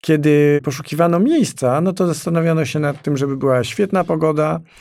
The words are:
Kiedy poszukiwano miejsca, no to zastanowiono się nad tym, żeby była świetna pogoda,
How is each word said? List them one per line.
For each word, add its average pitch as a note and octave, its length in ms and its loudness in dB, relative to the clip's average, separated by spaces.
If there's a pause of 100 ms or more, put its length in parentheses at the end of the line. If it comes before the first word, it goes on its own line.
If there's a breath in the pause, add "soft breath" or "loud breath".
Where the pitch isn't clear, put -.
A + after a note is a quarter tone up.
Kiedy D3 600 4
poszukiwano E3 560 -2
miejsca, F#3+ 600 0
no F#3 120 0
to F#3 140 -2
zastanowiono E3 580 0
się - 140 -4
nad C#3+ 240 -4
tym, D3 140 -2
żeby C#3 200 -2
była B2+ 280 2
świetna F#3+ 400 -2
pogoda, D#3 560 0 (200 loud breath)